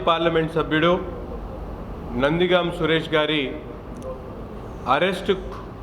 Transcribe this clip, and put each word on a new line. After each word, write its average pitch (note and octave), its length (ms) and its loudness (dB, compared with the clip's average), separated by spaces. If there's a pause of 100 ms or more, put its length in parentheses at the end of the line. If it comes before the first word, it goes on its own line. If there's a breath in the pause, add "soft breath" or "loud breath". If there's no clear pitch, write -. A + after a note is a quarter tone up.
పార్లమెంట్ E3 480 4
సభ్యుడు D#3 340 4 (1300)
నందిగాం F3 460 4 (100)
సురేష్ D#3+ 360 2
గారి D3+ 260 4 (1500)
అరెస్ట్ F3+ 380 2 (500)